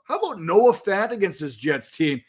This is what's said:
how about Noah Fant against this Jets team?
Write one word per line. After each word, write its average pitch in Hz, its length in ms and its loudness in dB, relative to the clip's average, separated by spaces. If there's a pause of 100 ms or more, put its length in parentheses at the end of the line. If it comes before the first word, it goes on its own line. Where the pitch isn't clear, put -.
how 294 80 -2
about 320 240 -4
Noah 202 320 4
Fant 214 380 -2
against 196 300 -2
this 135 160 -8
Jets 131 340 -2
team? 143 380 0